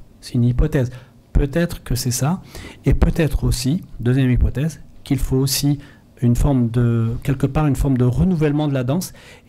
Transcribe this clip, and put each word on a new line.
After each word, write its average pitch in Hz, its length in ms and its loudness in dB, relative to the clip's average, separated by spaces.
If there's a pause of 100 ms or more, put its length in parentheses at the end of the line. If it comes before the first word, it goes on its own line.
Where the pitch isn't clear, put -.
(220)
c'est - 140 -8
une 120 100 2
hypothèse, 127 440 2 (440)
peut-être 170 500 0
que - 120 -4
c'est 123 160 -2
ça, 131 300 -2 (440)
et 165 80 4
peut-être 165 500 2
aussi, 131 400 0 (160)
deuxième 127 320 2
hypothèse, 123 480 0 (240)
qu'il 135 140 -2
faut 131 180 -2
aussi 139 440 0 (420)
une 120 160 4
forme 127 320 2
de, 117 400 0 (140)
quelque 139 220 -2
part, 151 220 0
une 135 80 0
forme 135 220 0
de 123 80 2
renouvellement 151 640 0
de 139 40 -2
la 131 120 -2
danse. 160 260 -4 (380)